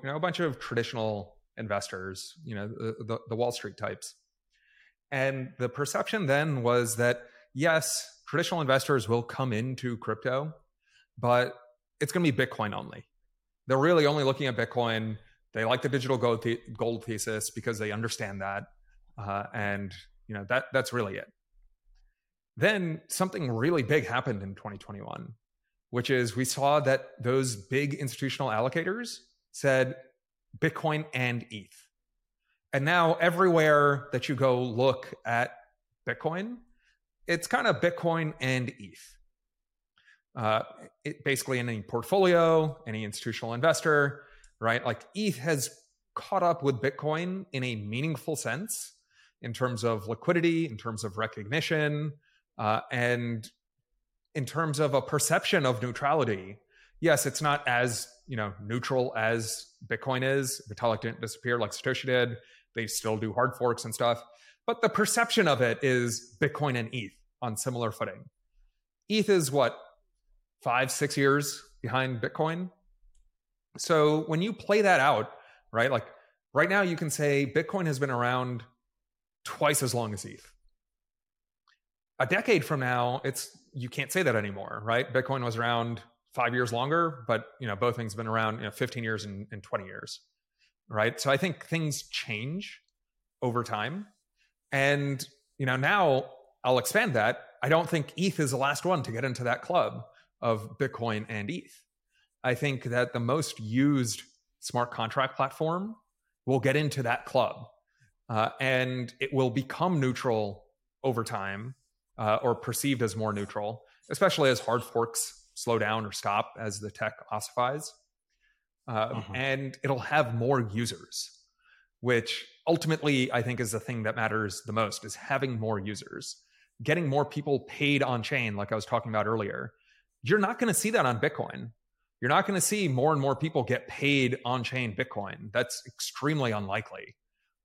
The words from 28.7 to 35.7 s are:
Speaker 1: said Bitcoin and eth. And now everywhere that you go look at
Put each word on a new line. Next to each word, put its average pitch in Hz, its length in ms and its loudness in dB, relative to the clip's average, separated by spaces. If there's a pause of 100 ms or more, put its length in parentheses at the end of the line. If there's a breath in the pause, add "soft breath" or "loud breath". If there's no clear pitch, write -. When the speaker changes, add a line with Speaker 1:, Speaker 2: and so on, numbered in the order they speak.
Speaker 1:
said 131 460 2 (640)
Bitcoin 156 520 0
and 123 380 -2
eth. - 380 -16 (840)
And 139 120 2
now 170 300 6
everywhere 156 960 6
that 123 160 -2
you 139 80 0
go 127 260 4
look 127 500 2 (120)
at 117 320 0 (520)